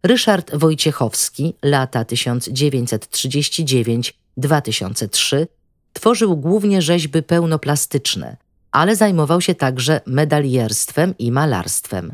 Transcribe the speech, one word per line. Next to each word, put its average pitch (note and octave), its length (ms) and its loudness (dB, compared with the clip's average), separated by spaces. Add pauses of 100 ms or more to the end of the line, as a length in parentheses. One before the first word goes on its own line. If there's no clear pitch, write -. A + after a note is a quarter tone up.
Ryszard G3 540 2
Wojciechowski, D3+ 1040 0
lata C3 420 0
tysiąc A#2+ 440 -4
dziewięćset C3 600 -2
trzydzieści C#3+ 540 -2
dziewięć A#2+ 540 0 (180)
dwa C#3+ 240 2
tysiące G#2+ 480 -6
trzy, - 380 0 (460)
tworzył A3 440 2
głównie F#3+ 460 2
rzeźby D#3 400 0
pełnoplastyczne, D3+ 1120 -2 (360)
ale F3+ 240 4
zajmował F3 440 4
się - 140 0
także C3 520 0
medalierstwem C#3+ 1120 0
i A#2 140 -2
malarstwem. F#2+ 800 -2